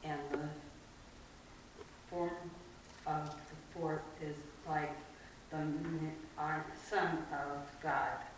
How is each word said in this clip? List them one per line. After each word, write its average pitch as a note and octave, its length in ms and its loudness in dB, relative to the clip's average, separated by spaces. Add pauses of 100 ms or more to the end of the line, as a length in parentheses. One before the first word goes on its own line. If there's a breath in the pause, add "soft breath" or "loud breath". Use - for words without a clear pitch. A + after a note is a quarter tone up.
and D3+ 160 0 (120)
the D3 180 2 (1600)
form F3 220 4 (720)
of D#3 240 4
the - 500 -8
fourth D#3 220 4 (200)
is D3+ 140 0 (320)
like D3+ 280 4 (540 loud breath)
the D#3 80 0
mi-, D#3 540 4 (260)
uh, D#3 220 4 (300)
Son E3 300 8 (120)
of C#3+ 500 0
God. C#3 360 4 (200)